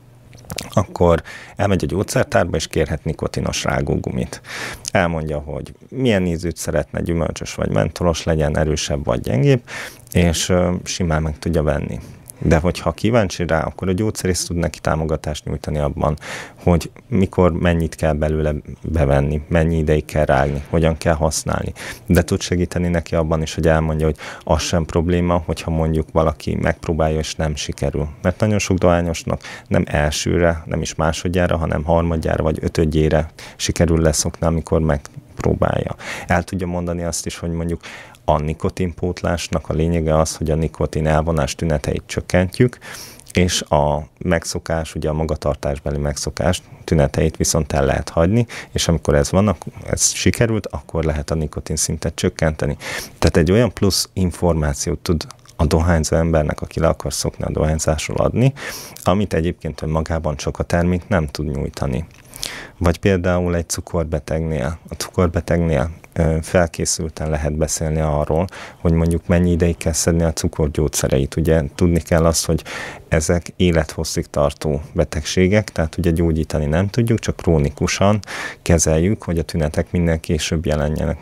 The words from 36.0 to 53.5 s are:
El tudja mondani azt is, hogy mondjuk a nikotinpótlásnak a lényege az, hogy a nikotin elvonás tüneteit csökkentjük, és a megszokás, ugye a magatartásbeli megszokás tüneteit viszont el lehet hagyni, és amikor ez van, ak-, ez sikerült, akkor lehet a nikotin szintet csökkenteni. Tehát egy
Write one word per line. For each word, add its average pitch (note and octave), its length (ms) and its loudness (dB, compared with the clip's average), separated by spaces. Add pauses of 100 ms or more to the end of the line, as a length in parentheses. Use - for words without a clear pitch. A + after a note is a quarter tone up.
El F2 160 2
tudja F#2 240 -6
mondani F2 360 -4
azt E2 220 -6
is, F2+ 120 -8
hogy E2+ 140 -4
mondjuk E2 300 -4 (480)
a D2+ 100 4
nikotinpótlásnak E2+ 1300 -2
a D#2 40 -2
lényege D#2+ 440 2
az, D#2 180 2
hogy D2+ 160 -2
a D2+ 40 2
nikotin D#2 520 -2
elvonás D#2 480 2
tüneteit - 500 -2
csökkentjük, - 720 0 (560)
és F2+ 280 2
a D2 460 2 (100)
megszokás, E2 800 -2
ugye D#2 140 -2
a D2+ 40 0
magatartásbeli D2 840 -2
megszokás D2 640 -2 (220)
tüneteit D#2 540 2
viszont E2 360 0
el C#2 120 2
lehet C#2 240 0
hagyni, G2+ 360 2 (260)
és - 160 -2
amikor D#2 280 2
ez C#2+ 160 2
van, G2 160 4
ak-, F#2 180 -2 (200)
ez - 260 0
sikerült, A2 560 0
akkor - 360 -4
lehet D2+ 280 -2
a D#2+ 40 0
nikotin D#2 400 -4
szintet E2 400 -4
csökkenteni. D#2 600 0 (420)
Tehát E2 180 4
egy E2+ 140 6